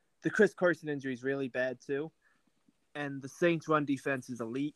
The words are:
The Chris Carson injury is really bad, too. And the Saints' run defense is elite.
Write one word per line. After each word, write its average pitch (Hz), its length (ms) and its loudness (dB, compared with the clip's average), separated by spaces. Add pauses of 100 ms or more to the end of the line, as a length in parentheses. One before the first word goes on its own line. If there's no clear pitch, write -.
(220)
The 165 80 -2
Chris 202 240 4
Carson 175 340 0
injury 135 260 -4
is 120 100 -8
really 135 260 0
bad, 127 360 -2
too. 143 260 -4 (840)
And 139 280 -6
the 131 80 -12
Saints' 170 400 2
run 151 160 4
defense 135 440 -2
is 120 120 -6
elite. 135 340 -4